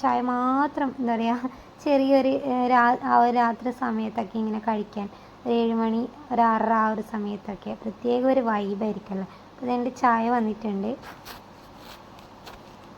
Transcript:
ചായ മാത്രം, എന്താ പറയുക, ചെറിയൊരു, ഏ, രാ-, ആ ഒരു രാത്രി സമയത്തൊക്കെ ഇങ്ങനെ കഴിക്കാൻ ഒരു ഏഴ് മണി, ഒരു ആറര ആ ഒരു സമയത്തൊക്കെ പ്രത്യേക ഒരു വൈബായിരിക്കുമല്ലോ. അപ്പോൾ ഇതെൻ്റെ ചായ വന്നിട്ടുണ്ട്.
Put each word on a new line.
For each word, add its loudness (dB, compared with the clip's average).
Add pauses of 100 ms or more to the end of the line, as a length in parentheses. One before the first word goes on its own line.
ചായ 2
മാത്രം, 0
എന്താ 0
പറയുക, -2 (360)
ചെറിയൊരു, 4
ഏ, 0 (140)
രാ-, 4
ആ 2
ഒരു 6
രാത്രി 0
സമയത്തൊക്കെ -4
ഇങ്ങനെ -2
കഴിക്കാൻ -4 (400)
ഒരു 0
ഏഴ് 2
മണി, 0 (240)
ഒരു 4
ആറര 2
ആ 2
ഒരു -4 (100)
സമയത്തൊക്കെ -8 (100)
പ്രത്യേക -2
ഒരു 4
വൈബായിരിക്കുമല്ലോ. -2 (260)
അപ്പോൾ -12
ഇതെൻ്റെ -2
ചായ 2
വന്നിട്ടുണ്ട്. -2 (2000)